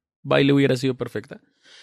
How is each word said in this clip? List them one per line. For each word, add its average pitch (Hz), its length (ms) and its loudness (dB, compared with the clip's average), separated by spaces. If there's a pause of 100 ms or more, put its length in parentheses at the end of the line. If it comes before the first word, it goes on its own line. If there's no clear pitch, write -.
(220)
baile 139 300 2
hubiera 139 240 2
sido 131 180 -4
perfecta. - 460 -12 (420)